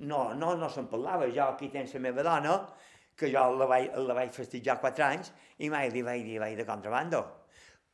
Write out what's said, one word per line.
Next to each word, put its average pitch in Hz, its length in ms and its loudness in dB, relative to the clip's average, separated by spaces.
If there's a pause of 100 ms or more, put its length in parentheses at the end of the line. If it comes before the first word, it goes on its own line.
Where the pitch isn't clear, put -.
no, 131 260 0
no, 160 240 0
no 160 140 -2
se'n 131 180 -6
parlava. 139 400 0
Jo 135 220 2
aquí 139 180 -8
tens 131 240 -6
la 131 140 -6
meva 127 180 0
dona, 160 300 4 (580)
que 147 160 0
jo 131 140 6 (140)
la 131 100 4
vaig, 127 240 4 (160)
la 120 80 0
vaig 123 180 -2
festejar 123 460 -2
quatre 135 260 2
anys, 160 240 -2 (320)
i 151 80 -4
mai 143 220 0
li 123 100 -2
vaig 120 240 -4
dir, 110 160 -6
vaig 107 160 -4
de 113 80 -4
contrabando. 113 560 -2 (720)